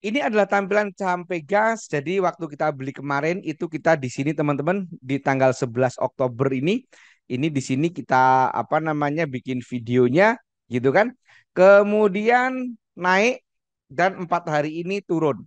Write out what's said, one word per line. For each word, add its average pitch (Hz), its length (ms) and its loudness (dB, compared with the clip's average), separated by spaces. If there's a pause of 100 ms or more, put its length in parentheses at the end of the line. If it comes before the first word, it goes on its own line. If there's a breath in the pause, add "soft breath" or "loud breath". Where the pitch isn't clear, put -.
Ini 240 240 -2
adalah 214 240 2
tampilan 202 480 0
saham 180 320 -4
Pegas. 202 560 -2
Jadi, 160 400 -4
waktu 165 240 -4
kita 151 240 -2
beli 135 160 -8
kemarin 143 560 -4
itu, 156 240 -8
kita 160 320 0
di 131 80 -6
sini, 139 240 -4
teman-teman, 151 640 -2
di 135 240 -6
tanggal 131 320 2
sebelas 123 480 -2
Oktober 127 560 -2
ini, 175 240 -2 (480 soft breath)
ini 147 240 -4
di 139 80 -2
sini 139 320 -2
kita, 131 560 4
apa 147 320 -2
namanya, 151 480 -2
bikin 127 320 -6
videonya 123 800 2 (320)
gitu 123 160 0
kan. 202 240 2 (400 soft breath)
Kemudian 214 1300 4 (160)
naik 185 480 0 (480)
dan 180 320 -2
empat 175 240 -4
hari 156 320 -2
ini 196 240 -6
turun 156 420 -2